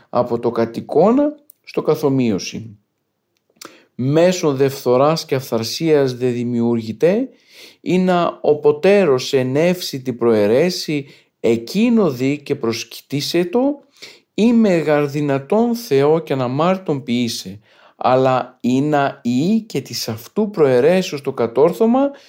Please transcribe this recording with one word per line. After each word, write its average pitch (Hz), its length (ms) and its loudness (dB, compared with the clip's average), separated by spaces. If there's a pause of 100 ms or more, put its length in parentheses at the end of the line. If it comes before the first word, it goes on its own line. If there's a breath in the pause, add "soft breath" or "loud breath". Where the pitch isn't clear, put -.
από 120 300 -2
το 120 120 -2
κατ' 160 260 -4
εικόνα 262 580 0 (300)
στο - 180 -8
καθομοίωση. 127 960 -2 (1160 loud breath)
«Μέσω 156 580 2
δε 135 140 2
φθοράς 139 560 0
και - 100 -6
αυθαρσίας 131 800 0
δε 123 140 -2
δημιουργητέ, 120 1000 -2 (520 loud breath)
ή 180 180 0
να 180 440 0
ο 151 140 4
ποτέρος 147 760 2
εν 131 240 0
εύση 170 460 -2
την 127 160 -6
προαιρέσει, 127 880 0 (340 loud breath)
εκείνο 190 680 2
δει 135 320 -4
και 143 120 -4
προσκυτήσε 139 880 -4
το, 269 340 -2 (560 loud breath)
ή 226 180 2
μεγαρ 156 560 2
δυνατόν 147 640 -2
Θεό 147 440 2
και 160 140 -6
αναμάρτων 143 720 -2
ποιήσε, 117 580 -6 (360 soft breath)
αλλά 131 640 0
ή 127 200 0
να 143 420 0
ή 151 380 0
και 214 200 -8
της - 280 -10
αυτού 196 420 -6
προαιρέσεως 151 680 2
το 135 120 -6
κατόρθωμα, 170 800 2 (180 loud breath)